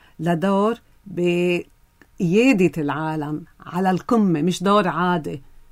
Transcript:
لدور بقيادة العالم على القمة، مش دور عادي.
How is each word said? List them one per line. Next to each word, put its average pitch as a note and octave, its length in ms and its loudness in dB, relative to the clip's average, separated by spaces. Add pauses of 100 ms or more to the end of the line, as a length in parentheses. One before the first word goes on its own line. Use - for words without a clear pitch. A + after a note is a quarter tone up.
(200)
لدور G3 560 0 (320)
بقيادة F3 1700 0
العالم D3+ 680 -6 (160)
على F#3 320 -2
القمة، F#3 500 2
مش F3 220 -2
دور G3+ 240 2
عادي. E3+ 540 -2 (300)